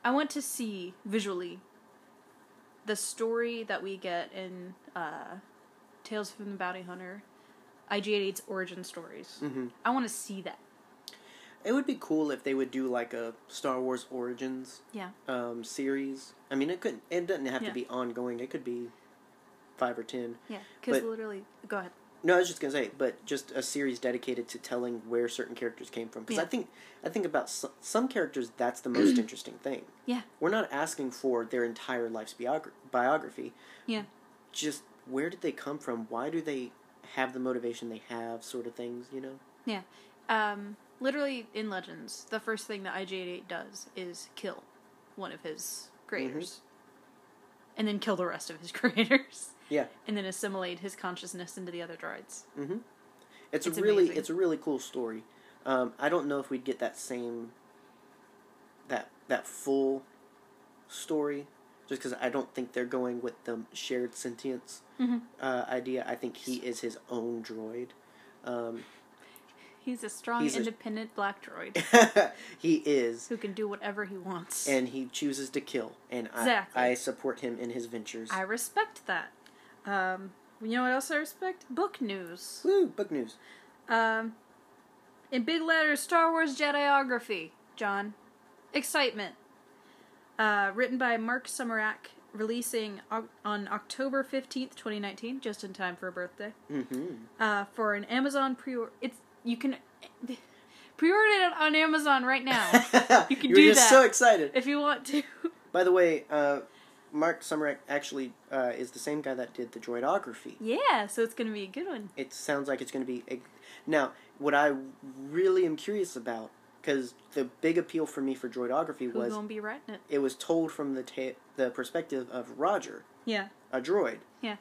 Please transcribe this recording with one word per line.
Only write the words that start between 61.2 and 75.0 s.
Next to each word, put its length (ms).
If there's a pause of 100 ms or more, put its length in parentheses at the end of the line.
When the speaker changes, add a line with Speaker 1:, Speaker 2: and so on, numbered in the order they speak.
Speaker 2:
just 140
'cause 180
I 80
don't 260
think 180
they're 120
going 380
with 220
the 160 (120)
shared 420
sentience, 680 (180)
Speaker 1:
Mm-hmm. 180 (220)
Speaker 2:
uh, 280
idea. 400
I 60
think 240
he 180
is 240
his 180 (120)
own 320
droid. 460 (560)
Um, 400 (960)
Speaker 1:
He's 220
a 60
strong, 340
Speaker 2:
he's 140
a 20
Speaker 1:
independent 560
black 300
droid. 320 (720)
Speaker 2:
<laughs> 120
He 180 (100)
is. 420
Speaker 1:
Who 80
can 160
do 160
whatever 380
he 100
wants. 520
Speaker 2:
And 200
he 240